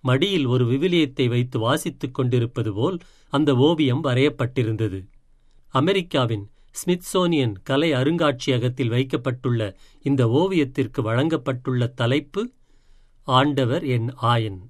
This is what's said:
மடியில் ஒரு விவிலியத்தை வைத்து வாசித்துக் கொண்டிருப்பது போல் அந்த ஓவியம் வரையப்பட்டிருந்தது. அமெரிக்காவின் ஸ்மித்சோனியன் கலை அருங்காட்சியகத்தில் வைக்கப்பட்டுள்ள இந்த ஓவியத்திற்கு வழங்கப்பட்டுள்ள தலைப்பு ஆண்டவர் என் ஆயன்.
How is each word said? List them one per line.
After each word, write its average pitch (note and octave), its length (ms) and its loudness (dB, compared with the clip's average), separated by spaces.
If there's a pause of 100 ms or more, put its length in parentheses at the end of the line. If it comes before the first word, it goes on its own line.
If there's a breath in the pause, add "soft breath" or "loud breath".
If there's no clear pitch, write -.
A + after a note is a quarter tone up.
மடியில் C#3+ 420 2
ஒரு B2 200 2
விவிலியத்தை C#3 600 0
வைத்து B2 300 -2
வாசித்துக் C3+ 560 -2
கொண்டிருப்பது A#2+ 580 0
போல் D#3+ 260 -2 (300 soft breath)
அந்த C#3+ 280 2
ஓவியம் D3 480 2
வரையப்பட்டிருந்தது. A#2 960 0 (760)
அமெரிக்காவின் C3+ 680 0 (300)
ஸ்மித்சோனியன் F3 880 0
கலை D3 300 0
அருங்காட்சியகத்தில் C3 960 0
வைக்கப்பட்டுள்ள B2 880 -2 (260 soft breath)
இந்த C3+ 240 2
ஓவியத்திற்கு C3+ 760 0
வழங்கப்பட்டுள்ள B2+ 920 -2
தலைப்பு D3 560 -2 (720)
ஆண்டவர் C#3 600 2
என் A#2+ 240 -2 (140)
ஆயன். A2+ 480 0